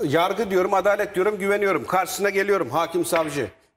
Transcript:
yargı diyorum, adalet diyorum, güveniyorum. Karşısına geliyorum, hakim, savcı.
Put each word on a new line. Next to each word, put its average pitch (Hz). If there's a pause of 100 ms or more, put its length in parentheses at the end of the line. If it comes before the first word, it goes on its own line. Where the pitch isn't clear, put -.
yargı 185
diyorum, 180
adalet 202
diyorum, 202
güveniyorum. 196
Karşısına 185
geliyorum, 196
hakim, 165
savcı. 147 (300)